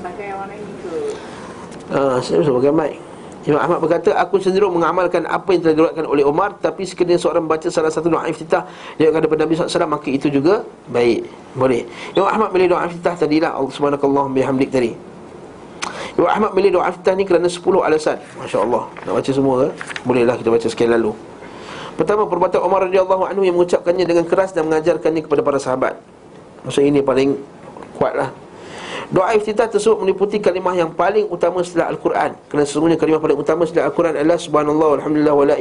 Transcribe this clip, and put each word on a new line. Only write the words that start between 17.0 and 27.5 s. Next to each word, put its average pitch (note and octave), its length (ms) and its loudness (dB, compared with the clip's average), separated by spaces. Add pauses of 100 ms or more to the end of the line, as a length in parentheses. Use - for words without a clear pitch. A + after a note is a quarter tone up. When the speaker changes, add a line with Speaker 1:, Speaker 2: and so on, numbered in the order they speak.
Speaker 2:
ni G3 80 0
kerana F3 240 2
sepuluh F#3 320 0
alasan. D#3 400 0 (160)
Masya B2+ 260 -4
Allah. A2+ 220 -2 (160)
Nak F#2 160 -4
baca C3+ 160 0
semua C3+ 320 2
ke? - 80 -2 (320)
Bolehlah B2 320 2
kita A2+ 160 0
baca A#2 160 2
sekian A#2 240 2
lalu. A2 240 0 (760)
Pertama, G#3 320 0
perbuatan F3+ 400 0
Umar F#3+ 240 2
radhiyallahu F#3+ 380 2
anhu G3 180 0
yang F3 80 2
mengucapkannya F3 480 2
dengan E3+ 240 2
keras F#3 240 2
dan D#3+ 160 -2
mengajarkannya D#3+ 640 0
kepada D3 160 2
para C#3 160 0
sahabat. C3 320 -2 (720)
Maksud C#3+ 240 4
ini C#3+ 160 4
paling C3+ 320 2 (560)